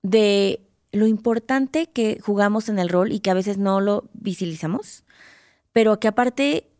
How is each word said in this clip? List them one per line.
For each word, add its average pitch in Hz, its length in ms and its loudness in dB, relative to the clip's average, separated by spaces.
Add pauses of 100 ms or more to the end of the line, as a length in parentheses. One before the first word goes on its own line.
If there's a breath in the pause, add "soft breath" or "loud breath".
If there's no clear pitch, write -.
de 202 640 2 (240)
lo 214 160 2
importante 240 800 -2
que 220 340 -2
jugamos 208 480 0
en 208 80 -2
el 180 120 0
rol 180 240 2
y 214 60 -4
que 190 120 0
a 185 40 2
veces 196 220 -2
no 196 240 0
lo 202 320 -2
visibilizamos, 175 920 -8 (680 soft breath)
pero 214 280 2
que 220 100 0
aparte 247 600 0 (100)